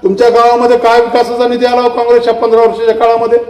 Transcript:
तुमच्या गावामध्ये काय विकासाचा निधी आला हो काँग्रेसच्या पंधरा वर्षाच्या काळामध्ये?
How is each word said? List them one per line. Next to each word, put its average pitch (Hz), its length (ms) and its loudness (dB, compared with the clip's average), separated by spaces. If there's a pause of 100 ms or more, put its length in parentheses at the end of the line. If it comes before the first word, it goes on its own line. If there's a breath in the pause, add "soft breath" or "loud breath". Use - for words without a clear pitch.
तुमच्या 196 260 0
गावामध्ये 240 500 2
काय 233 220 2
विकासाचा 240 480 -2
निधी 240 180 -2
आला 240 140 0
हो 240 80 0
काँग्रेसच्या 233 460 0
पंधरा 226 260 0
वर्षाच्या 226 340 0
काळामध्ये? 233 440 0 (120)